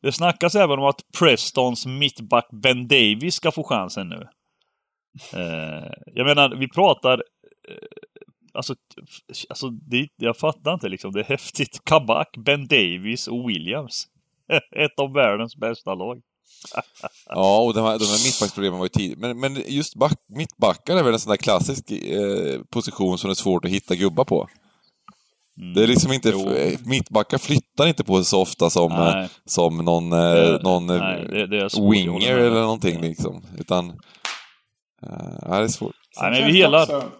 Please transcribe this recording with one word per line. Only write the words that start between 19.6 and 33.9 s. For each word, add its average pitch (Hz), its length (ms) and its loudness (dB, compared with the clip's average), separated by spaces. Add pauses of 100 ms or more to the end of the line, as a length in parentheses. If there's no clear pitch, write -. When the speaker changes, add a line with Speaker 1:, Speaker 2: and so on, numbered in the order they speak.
Speaker 2:
just 139 280 -4
back-, 151 340 0
mittbackar 131 680 -2
är 175 60 2
väl 120 100 4
en 113 60 0
sån 107 100 -8
där 101 80 2
klassisk, 117 540 0
eh, 90 680 -4 (100)
position 95 460 -2
som 104 100 -4
det 95 40 0
är 95 40 0
svårt 92 300 0
att 87 60 -2
hitta 95 240 -2
gubbar 92 280 2
på. - 240 0 (1080)
Speaker 1:
Mm. 90 160 -12
Speaker 2:
Det 101 100 4
är 113 40 6
liksom 127 260 4
inte 120 160 0
f-, 98 80 2
Speaker 1:
Jo. 95 120 -4
Speaker 2:
eh, 73 360 0
mittbackar 113 520 0
flyttar - 500 0
inte - 160 0
på 95 140 2
sig 92 80 2
så 95 160 2
ofta 85 280 0
som, 85 220 4
Speaker 1:
Nej. 85 320 2
Speaker 2:
eh, 90 60 -10 (160)
som 85 320 2
någon, 85 360 0
eh, 85 60 4 (140)
Speaker 1:
Eh, 82 300 6
Speaker 2:
någon, 87 260 2
eh, 90 100 2
Speaker 1:
nej, 90 320 -4
det, 101 160 -4
det 104 100 -4
är 98 120 -2
svårt, 107 260 4
jag 98 160 2
håller 87 80 -4
Speaker 2:
winger 123 160 2
Speaker 1:
med. 123 100 4
Speaker 2:
eller 113 160 2
någonting 110 340 0
Speaker 1:
Ja. 82 60 -6
Speaker 2:
liksom. 85 420 -6 (160)
Utan, 87 300 -2
eh, - 1500 -14